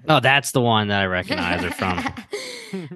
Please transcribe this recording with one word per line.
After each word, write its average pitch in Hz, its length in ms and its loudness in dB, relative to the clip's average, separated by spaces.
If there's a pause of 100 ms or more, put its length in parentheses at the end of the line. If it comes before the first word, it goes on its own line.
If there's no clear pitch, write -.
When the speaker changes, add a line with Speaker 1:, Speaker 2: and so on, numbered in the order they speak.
Speaker 1:
Oh, 151 120 4
that's 135 320 2
the 139 80 2
one 110 280 4
that 101 120 2
I 95 60 2
recognize 90 560 -2
her - 80 -4
from. - 380 -2
Speaker 2:
<laughs> 240 160 -10 (720)